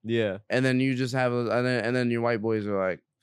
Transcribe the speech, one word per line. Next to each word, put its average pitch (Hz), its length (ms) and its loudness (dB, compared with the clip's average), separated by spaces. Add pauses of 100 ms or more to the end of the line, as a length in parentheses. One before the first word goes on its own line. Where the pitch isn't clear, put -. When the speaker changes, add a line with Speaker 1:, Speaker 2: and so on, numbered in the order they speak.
Speaker 1:
Yeah. 107 360 0 (100)
Speaker 2:
And 127 160 0
then 127 160 2
you 131 160 0
just 127 180 -2
have 127 180 0
a, 120 180 -2
and 120 160 2
then, 123 180 0
and 120 100 0
then 123 160 2
your 117 120 0
white 117 200 0
boys 110 240 0
are 104 100 -2
like, 92 240 0 (220)